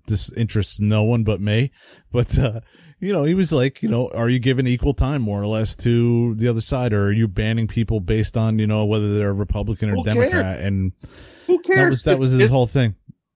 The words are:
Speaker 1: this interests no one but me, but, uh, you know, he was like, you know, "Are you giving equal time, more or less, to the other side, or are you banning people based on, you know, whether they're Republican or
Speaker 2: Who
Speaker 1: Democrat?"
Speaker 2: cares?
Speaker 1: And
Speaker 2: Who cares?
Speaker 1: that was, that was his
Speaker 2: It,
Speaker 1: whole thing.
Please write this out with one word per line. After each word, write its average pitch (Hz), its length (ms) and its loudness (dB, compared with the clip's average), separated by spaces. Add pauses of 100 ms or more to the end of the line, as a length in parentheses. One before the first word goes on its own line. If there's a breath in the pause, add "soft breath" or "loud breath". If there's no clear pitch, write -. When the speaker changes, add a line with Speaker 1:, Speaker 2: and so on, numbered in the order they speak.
Speaker 1:
this - 240 -2
interests 107 480 -2
no 107 240 2
one 117 180 0
but 104 180 -2
me, 107 300 0 (400 soft breath)
but, - 260 0
uh, 117 240 0 (380 soft breath)
you 190 140 -4
know, 165 100 0
he 160 120 0
was 185 180 0
like, 135 280 0
you 113 80 -4
know, 117 240 -2
"Are 117 160 -2
you 127 120 2
giving 127 260 0
equal 123 280 0
time, 135 280 -2
more 101 180 -2
or 101 60 -4
less, 110 300 -2
to 120 580 2
the 113 140 0
other 113 120 0
side, 123 320 -2
or 101 120 2
are 101 80 2
you 110 160 2
banning 110 400 -2
people 113 320 -2
based 107 360 -2
on, 110 220 2
you 107 80 0
know, 107 200 0
whether 104 280 0
they're 101 180 0
Republican 104 580 -2
or 98 60 0
Speaker 2:
Who 87 60 -2
Speaker 1:
Democrat?" 104 540 0
Speaker 2:
cares? 95 100 -6
Speaker 1:
And 196 260 -2 (540 loud breath)
Speaker 2:
Who 349 140 2
cares? 381 180 0
Speaker 1:
that 370 100 4
was, 131 140 0
that 143 160 2
was 131 140 0
his 127 180 4
Speaker 2:
It, - 20 4
Speaker 1:
whole 127 140 4
thing. 117 300 0 (400)